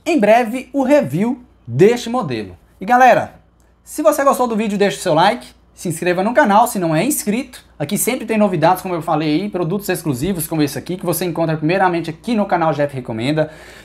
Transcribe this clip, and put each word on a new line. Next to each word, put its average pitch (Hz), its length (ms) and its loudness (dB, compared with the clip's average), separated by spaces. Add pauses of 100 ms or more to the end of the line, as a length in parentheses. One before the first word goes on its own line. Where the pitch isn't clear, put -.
em 311 160 0
breve, 233 540 2
o 277 80 0
review 233 580 0 (260)
deste 214 440 2
modelo. 123 440 -6 (240)
E - 60 -12
galera, 240 520 4 (460)
se - 200 -8
você 294 200 2
gostou 254 240 2
do 226 80 -2
vídeo, 208 220 -2
deixe 196 220 0
o - 20 -12
seu 175 140 0
like, 202 420 0 (180)
se - 160 -8
inscreva 180 340 -2
no 226 80 0
canal 233 340 4
se 220 120 -4
não 165 180 0
é 175 80 0
inscrito. 254 580 -4 (160)
Aqui 151 200 -4
sempre 240 260 -4
tem 220 140 -2
novidades, 180 440 2
como 185 120 -6
eu 160 80 -6
falei 156 400 0
aí, 208 80 -6
produtos 185 400 -4
exclusivos 160 560 -4
como 156 160 0
esse 139 160 -2
aqui, 175 180 -8
que 185 80 -12
você 170 220 -2
encontra 160 280 -2
primeiramente 165 540 0
aqui 190 260 -6
no 208 120 0
canal 170 260 0
Jeff 143 220 -2
Recomenda. 127 560 -4 (340)